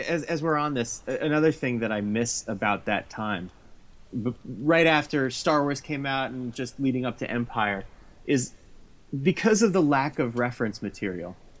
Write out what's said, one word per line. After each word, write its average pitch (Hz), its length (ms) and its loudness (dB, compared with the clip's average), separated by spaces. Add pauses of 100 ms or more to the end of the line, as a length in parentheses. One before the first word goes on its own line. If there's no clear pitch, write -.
(100)
as, 160 140 0
as 160 180 -2
we're 156 160 2
on 147 160 0
this, 120 320 -2
a-, 131 180 -2
another 156 280 4
thing 123 260 -2
that 110 120 0
I 104 120 0
miss 110 440 0
about 104 380 -2
that 104 240 -2
time, 98 420 -6 (720)
b-, 120 120 -2 (100)
right 151 420 4
after 147 440 2
Star 151 320 2
Wars 143 180 -2
came 143 240 -6
out 135 280 -2
and 127 220 -8
just - 240 -8
leading 131 280 0
up 117 140 -4
to - 100 -4
Empire, 110 540 -2 (420)
is 127 260 0 (680)
because 202 400 4
of 208 100 4
the 185 80 4
lack 143 380 2
of 120 200 0
reference 120 440 -2
material, 92 520 -6 (260)